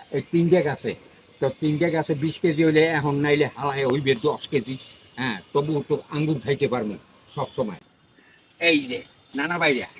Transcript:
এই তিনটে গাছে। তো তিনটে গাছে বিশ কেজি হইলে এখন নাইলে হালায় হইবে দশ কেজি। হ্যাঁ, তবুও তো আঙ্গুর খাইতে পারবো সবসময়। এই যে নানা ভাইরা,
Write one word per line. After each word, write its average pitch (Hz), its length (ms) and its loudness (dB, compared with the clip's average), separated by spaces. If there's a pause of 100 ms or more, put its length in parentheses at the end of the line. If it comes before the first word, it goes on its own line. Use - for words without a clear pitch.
(100)
এই 139 100 -2 (100)
তিনটে 170 300 4
গাছে। 127 340 -4 (440)
তো 139 100 2
তিনটে 151 420 0
গাছে 160 220 -2
বিশ 147 260 -2
কেজি 160 240 2
হইলে 156 180 6
এখন 151 340 2
নাইলে 147 400 2
হালায় 135 320 -2
হইবে 131 360 2
দশ 143 240 -2
কেজি। 131 300 -4 (380)
হ্যাঁ, 117 260 -4 (120)
তবুও 143 360 0
তো 147 200 0
আঙ্গুর 151 300 0
খাইতে 135 280 0
পারবো 110 260 -2 (420)
সবসময়। 113 440 -6 (800)
এই 165 200 4
যে 123 240 -6 (320)
নানা 165 220 -4
ভাইরা, 143 300 0 (120)